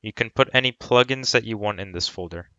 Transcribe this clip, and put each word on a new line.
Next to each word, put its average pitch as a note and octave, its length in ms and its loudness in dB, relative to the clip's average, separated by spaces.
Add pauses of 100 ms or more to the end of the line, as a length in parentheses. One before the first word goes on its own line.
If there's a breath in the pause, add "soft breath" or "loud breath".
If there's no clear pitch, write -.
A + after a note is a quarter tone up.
You G#2+ 120 -10
can A2+ 160 -4
put - 240 2
any B2+ 180 2
plugins B2 600 2
that A2+ 140 2
you A2 120 -4
want G#2 220 -4
in G2 120 -8
this F2 160 -4
folder. F2 520 -10